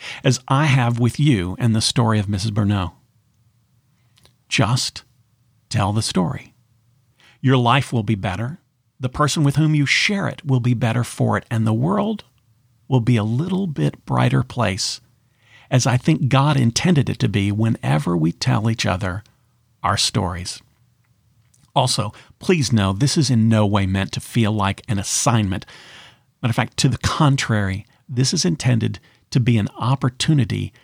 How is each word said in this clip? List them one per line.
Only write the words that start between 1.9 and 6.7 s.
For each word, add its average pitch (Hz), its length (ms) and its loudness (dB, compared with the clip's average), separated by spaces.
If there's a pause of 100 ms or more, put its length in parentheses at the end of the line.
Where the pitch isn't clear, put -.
of 98 80 -2
Missus 101 240 -2
Burnell. 101 460 -2 (1500)
Just - 540 -2 (680)
tell 101 240 0
the 110 80 0
story. - 520 -4 (840)